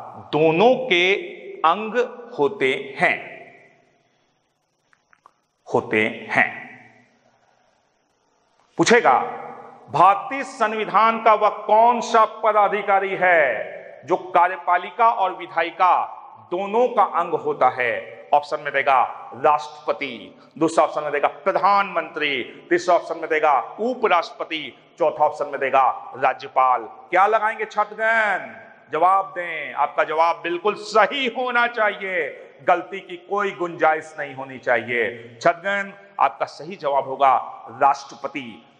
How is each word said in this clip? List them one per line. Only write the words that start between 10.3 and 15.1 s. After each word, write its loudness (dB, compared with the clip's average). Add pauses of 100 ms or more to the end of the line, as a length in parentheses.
संविधान 0
का 6
वह 2 (160)
कौन 4
सा 4 (160)
पदाधिकारी 0
है 0
जो 0
कार्यपालिका 0
और -2